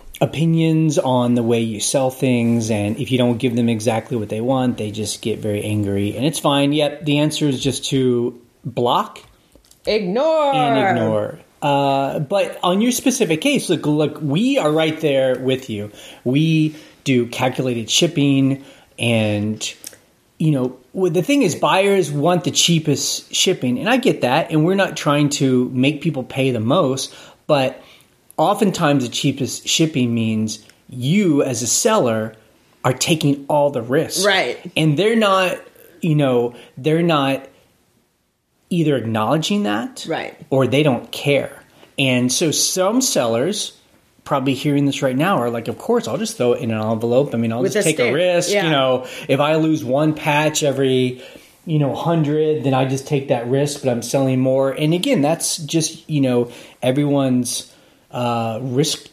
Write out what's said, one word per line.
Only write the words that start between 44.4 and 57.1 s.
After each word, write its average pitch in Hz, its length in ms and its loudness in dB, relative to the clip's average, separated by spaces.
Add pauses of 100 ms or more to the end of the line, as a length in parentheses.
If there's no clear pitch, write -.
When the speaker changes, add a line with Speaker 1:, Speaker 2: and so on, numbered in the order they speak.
Speaker 1:
hearing 143 300 0
this 135 180 -2
right 131 140 0
now 170 220 2
are 120 120 -2
like, 117 180 -6
"Of - 100 -6
course, 233 280 -2
I'll 120 120 -4
just 220 180 -6
throw 123 160 2
it - 80 -4
in 123 100 -4
an 110 120 -2
envelope. 117 520 0
I 117 40 -2
mean, 113 120 0
I'll 117 120 -4
Speaker 2:
With 190 100 0
Speaker 1:
just 202 140 0
Speaker 2:
a 160 40 4
Speaker 1:
take - 80 0
a - 40 2
Speaker 2:
stamp. 120 120 0
Speaker 1:
risk. 175 380 0
Speaker 2:
Yeah. 202 120 0
Speaker 1:
You 160 60 2
know, 131 360 2 (200)
if 139 140 4
I 151 160 4
lose 156 260 2
one 143 300 2
patch 151 500 0
every, 127 600 2 (420)
you 156 140 0
know, 135 160 0
hundred, 151 720 0
then 135 100 2
I 131 100 4
just 131 220 -2
take 139 220 -2
that 120 200 0
risk, 143 340 0
but 131 80 0
I'm 117 120 0
selling 131 360 0
more." 131 320 2
And 151 220 0
again, 180 300 2
that's 156 340 -2
just, 160 540 -4
you 147 100 0
know, 123 300 2 (320)
everyone's, 135 920 0 (380)